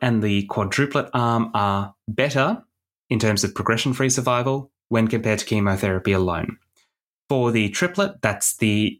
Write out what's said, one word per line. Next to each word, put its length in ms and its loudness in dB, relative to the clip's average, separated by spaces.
and 180 2
the 260 0
quadruplet 640 -2
arm 440 0
are 400 0
better 540 0
in 80 0
terms 260 2
of 120 -4
progression-free 560 0
survival 580 -2
when 180 2
compared 320 0
to 60 -8
chemotherapy 680 0
alone. 480 -2
For 220 2
the 180 2
triplet, 520 -2
that's 360 -2
the 420 0